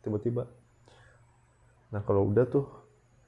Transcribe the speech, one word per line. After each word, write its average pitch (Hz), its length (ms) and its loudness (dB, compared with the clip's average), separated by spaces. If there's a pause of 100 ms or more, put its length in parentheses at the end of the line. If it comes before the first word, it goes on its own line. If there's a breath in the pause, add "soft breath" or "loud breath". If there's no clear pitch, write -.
tiba-tiba. 120 480 -4 (1400 soft breath)
Nah, 101 80 -4
kalau 101 240 2
udah 104 240 4
tuh, 139 160 0 (600)